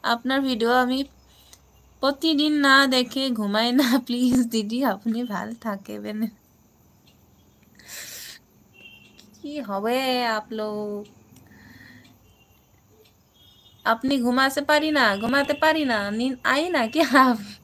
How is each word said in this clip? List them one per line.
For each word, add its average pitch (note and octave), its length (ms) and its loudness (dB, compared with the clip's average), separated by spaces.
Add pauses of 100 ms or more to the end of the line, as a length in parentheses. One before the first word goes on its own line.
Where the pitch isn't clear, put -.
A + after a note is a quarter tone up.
আপনার A#3 360 -2
ভিডিও A#3+ 340 0
আমি B3+ 240 2 (1040)
প্রতিদিন D4 580 0
না C#4 140 6 (120)
দেখে B3+ 440 0
ঘুমাই G#3+ 420 0
না। C4+ 140 4 (100)
<laughs> B3 100 0
প্লিজ B3 300 2 (100)
দিদি, A3+ 380 -2
আপনি A3+ 380 -2
ভাল G#3 260 -6 (120)
থাকবেন। G#3 580 -10 (3250)
কি D4 260 -14
হবে G#3 360 -2 (300)
আপ A3 240 -4
লোগ? G#3 500 -6 (2750)
আপনি A3+ 340 0
ঘুমাতে C4 440 2
পারি D4+ 280 2
না, C#4+ 140 2 (120)
ঘুমাতে C4+ 380 0
পারি D#4 300 2
না, A#3+ 140 0 (120)
নীন্দ B3 340 -2
আই C4+ 240 0
না D#4 180 0
কি D4 140 -2 (180)
আপ? B3+ 200 6 (260)